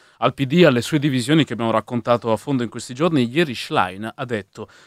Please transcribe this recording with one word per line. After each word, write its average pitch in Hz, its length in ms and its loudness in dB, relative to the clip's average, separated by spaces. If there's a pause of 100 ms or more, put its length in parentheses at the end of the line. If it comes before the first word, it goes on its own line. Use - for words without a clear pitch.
(220)
al 123 120 2
P 139 120 -2
D, 175 180 4
alle 123 160 6
sue 156 180 -2
divisioni 135 460 2
che - 80 -6
abbiamo 113 200 -2
raccontato 117 600 0
a 107 40 2
fondo 131 260 -4
in 113 60 -4
questi 123 260 -14
giorni, 139 340 2
ieri 143 260 -2
Schlein 104 600 -4
ha 139 100 -10
detto: 110 440 -8 (180)